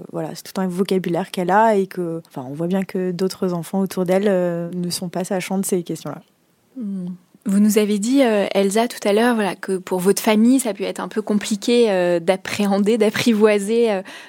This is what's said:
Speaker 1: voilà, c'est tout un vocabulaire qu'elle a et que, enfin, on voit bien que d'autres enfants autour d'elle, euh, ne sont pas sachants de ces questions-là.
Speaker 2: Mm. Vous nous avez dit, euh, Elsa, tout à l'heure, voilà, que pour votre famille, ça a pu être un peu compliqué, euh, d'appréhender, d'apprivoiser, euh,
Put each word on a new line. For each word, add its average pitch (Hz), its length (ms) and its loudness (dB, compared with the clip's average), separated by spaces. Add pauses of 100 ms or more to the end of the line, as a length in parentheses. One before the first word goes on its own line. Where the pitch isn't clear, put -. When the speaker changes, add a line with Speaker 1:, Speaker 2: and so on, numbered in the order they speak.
(120)
Speaker 1:
voilà, 160 220 -6
c'est - 160 -16
tout - 100 -6
un 190 60 0
vocabulaire 180 640 -2
qu'elle 180 200 -4
a 220 260 4
et 196 100 0
que, 165 420 -8
enfin, 135 220 -12
on 143 40 -10
voit 165 140 -4
bien 190 160 0
que 185 280 -4
d'autres 185 400 -4
enfants 175 280 -4
autour 185 260 -2
d'elle, 190 220 2
euh, 175 460 0
ne 175 140 -4
sont 175 220 -6
pas 180 140 -4
sachants 190 340 -4
de 196 80 -2
ces 180 160 -2
questions-là. 160 400 -10 (580)
Speaker 2:
Mm. 190 280 -8 (360)
Vous 202 140 2
nous 208 180 4
avez 214 220 2
dit, 254 240 2
euh, 214 320 4
Elsa, 196 340 2
tout - 180 -6
à 202 60 4
l'heure, 233 220 4
voilà, 190 220 -2
que 190 200 -4
pour 185 220 -4
votre 190 240 2
famille, 233 380 4
ça 233 100 -2
a 196 40 -4
pu 196 100 -6
être 185 160 -6
un 180 80 -6
peu 220 140 -4
compliqué, 214 680 2
euh, 175 300 2
d'appréhender, 196 800 0
d'apprivoiser, 214 920 2
euh, 190 100 -2 (260)